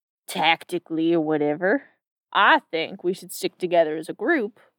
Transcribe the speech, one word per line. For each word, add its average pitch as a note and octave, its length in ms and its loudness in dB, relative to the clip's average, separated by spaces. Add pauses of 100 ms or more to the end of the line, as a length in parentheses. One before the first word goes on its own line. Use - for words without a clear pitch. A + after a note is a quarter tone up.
(280)
tactically E3 840 0
or E3 80 2
whatever. D#3 600 0 (500)
I A#3+ 280 4 (100)
think E3 320 -6
we F3+ 100 0
should F3+ 180 -16
stick - 260 -8
together E3 400 0
as D#3+ 120 -10
a D#3+ 40 -8
group. A#3+ 460 -4 (200)